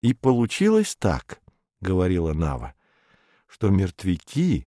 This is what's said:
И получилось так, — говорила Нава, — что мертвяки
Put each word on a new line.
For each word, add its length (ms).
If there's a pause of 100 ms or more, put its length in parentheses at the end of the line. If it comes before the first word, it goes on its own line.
И 140
получилось 800
так, — 460 (400)
говорила 540
Нава, — 400 (760)
что 220
мертвяки 920 (120)